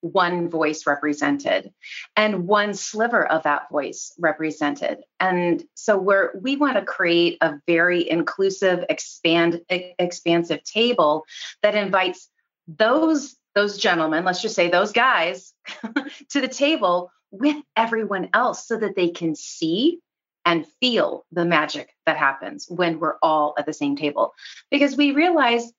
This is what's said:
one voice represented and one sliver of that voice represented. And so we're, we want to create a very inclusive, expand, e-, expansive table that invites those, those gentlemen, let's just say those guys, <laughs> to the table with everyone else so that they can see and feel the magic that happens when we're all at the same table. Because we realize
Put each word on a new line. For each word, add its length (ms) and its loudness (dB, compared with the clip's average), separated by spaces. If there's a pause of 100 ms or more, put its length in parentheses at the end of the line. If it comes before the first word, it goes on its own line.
one 480 0
voice 380 -2
represented 840 0 (440)
and 300 2
one 280 2
sliver 520 0
of 160 0
that 280 -2
voice 480 -6
represented. 800 -2 (200)
And 440 0 (120)
so 240 0
we're, 320 2 (100)
we 160 -2
want 200 0
to 80 -2
create 560 0
a 260 0
very 420 2
inclusive, 800 0
expand, 720 0 (100)
e-, 280 -6
expansive 640 0
table 600 2 (380)
that 120 2
invites 540 -2 (400)
those, 680 2 (180)
those 220 0
gentlemen, 480 0
let's 180 -2
just 120 -4
say 140 2
those 240 2
guys, 600 0 (400)
<laughs> 380 -8
to 100 0
the 80 -4
table 640 0 (200)
with 260 0 (200)
everyone 560 -2
else 340 0
so 100 -2
that 180 -4
they 160 2
can 240 -4
see 680 -2 (440)
and 200 2 (160)
feel 520 0
the 120 -2
magic 460 -2 (160)
that 100 2
happens 520 -4
when 320 -2
we're 200 -2
all 380 2
at 80 -4
the 60 -6
same 240 -2
table. 360 -2 (380)
Because 260 2
we 140 4
realize 680 2